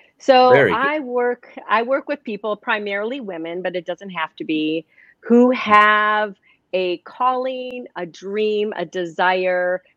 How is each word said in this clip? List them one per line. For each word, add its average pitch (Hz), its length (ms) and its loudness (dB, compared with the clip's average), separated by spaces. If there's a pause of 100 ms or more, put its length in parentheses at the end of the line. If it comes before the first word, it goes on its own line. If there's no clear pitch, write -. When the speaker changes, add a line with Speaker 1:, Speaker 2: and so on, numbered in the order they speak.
(180)
Speaker 1:
So 254 340 6
Speaker 2:
Very 233 200 6
good. 220 60 0
Speaker 1:
I 285 220 0
work, 247 580 -4 (120)
I 214 120 2
work 269 280 -2
with 285 160 -6
people, 208 320 -6
primarily 214 640 -6
women, 170 400 -10
but 180 160 -6
it 175 80 -10
doesn't 190 240 -10
have 165 260 -8
to - 80 -12
be, 156 420 -4 (360)
who 247 300 4
have 214 840 2 (380)
a 180 260 -2
calling, 254 960 -6
a 180 100 -8
dream, 208 680 -4
a 175 100 -6
desire 180 960 -2 (160)